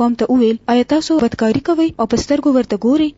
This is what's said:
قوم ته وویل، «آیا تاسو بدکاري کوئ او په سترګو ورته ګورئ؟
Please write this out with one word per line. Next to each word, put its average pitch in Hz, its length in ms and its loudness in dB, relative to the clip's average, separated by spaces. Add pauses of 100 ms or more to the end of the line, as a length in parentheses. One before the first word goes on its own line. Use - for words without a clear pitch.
قوم 240 200 0
ته - 80 -2
وویل، 226 380 2
«آیا 240 240 2
تاسو 311 280 0
بدکاري 233 500 0
کوئ 330 220 2
او 226 160 -6
په - 180 -2
سترګو 285 320 0
ورته 220 280 -2
ګورئ؟ 302 340 2